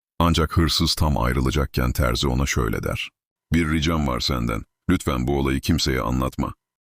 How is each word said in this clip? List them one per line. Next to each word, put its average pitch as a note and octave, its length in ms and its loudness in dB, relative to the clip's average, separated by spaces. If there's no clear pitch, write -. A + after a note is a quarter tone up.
Ancak E2+ 380 2
hırsız D#2+ 380 2
tam D2+ 220 0
ayrılacakken B1+ 760 0
terzi B1 360 0
ona C2 180 0
şöyle G#1+ 380 -2
der. - 260 -4
"Bir D#2+ 180 2
ricam D#2+ 360 0
var B1 120 -2
senden. A#1 440 -2
Lütfen C#2 380 0
bu C#2 120 0
olayı C2+ 200 0
kimseye C2+ 420 0
anlatma." B1+ 520 -2